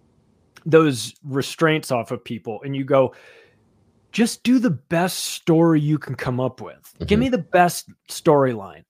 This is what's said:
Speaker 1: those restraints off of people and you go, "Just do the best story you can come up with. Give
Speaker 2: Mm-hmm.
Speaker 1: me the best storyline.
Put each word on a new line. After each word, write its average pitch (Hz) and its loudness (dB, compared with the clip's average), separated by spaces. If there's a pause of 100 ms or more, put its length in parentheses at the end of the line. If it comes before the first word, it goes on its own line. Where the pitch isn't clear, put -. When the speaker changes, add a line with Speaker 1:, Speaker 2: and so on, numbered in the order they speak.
(640)
Speaker 1:
those 156 2 (100)
restraints 147 -2
off 117 -4
of 123 -8
people 113 -10
and 139 -8
you 135 -6
go, 131 2 (1000)
"Just - -2
do 254 2
the 226 0
best 170 -4
story 165 2
you 147 0
can 135 -10
come 123 -6
up 127 -6
with. 82 -18
Give 196 0
Speaker 2:
Mm-hmm. 226 2
Speaker 1:
me 262 0
the 247 0
best 175 0 (180)
storyline. 113 0